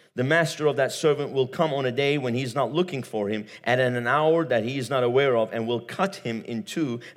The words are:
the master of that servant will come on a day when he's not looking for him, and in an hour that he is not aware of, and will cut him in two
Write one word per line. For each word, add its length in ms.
the 120
master 420
of 80
that 160
servant 400
will 160
come 260
on 120
a 60
day 260
when 160
he's 200
not 200
looking 280
for 280
him, 160
and 160
in 160
an 120
hour 360
that 200
he 140
is 120
not 140
aware 340
of, 160
and 140
will 120
cut 380
him 260
in 200
two 360